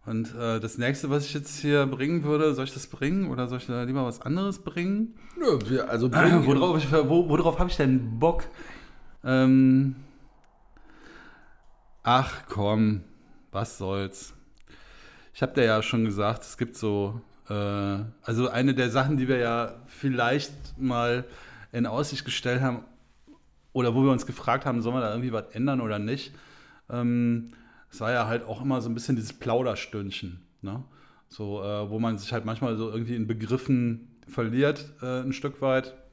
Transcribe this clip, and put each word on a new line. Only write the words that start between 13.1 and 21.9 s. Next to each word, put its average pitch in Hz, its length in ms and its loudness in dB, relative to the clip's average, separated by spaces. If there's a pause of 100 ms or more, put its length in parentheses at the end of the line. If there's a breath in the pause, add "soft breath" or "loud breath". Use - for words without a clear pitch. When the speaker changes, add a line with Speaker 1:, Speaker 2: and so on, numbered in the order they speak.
Speaker 1:
was 98 260 -6
soll's. 98 560 -6 (1000 soft breath)
Ich - 80 -6
hab 127 120 -2
dir 127 120 4
ja 110 160 4
schon 113 240 0
gesagt, 104 380 -2
es - 140 -16
gibt 120 200 -6
so, 104 440 -2 (280)
äh, 104 40 -4 (680)
also 117 260 0
eine 127 240 2
der 123 160 0
Sachen, 135 280 0
die 127 100 0
wir 127 100 2
ja 117 380 -2 (120)
vielleicht 131 920 -2
mal 123 460 0 (460 loud breath)
in 120 140 0
Aussicht 131 400 -4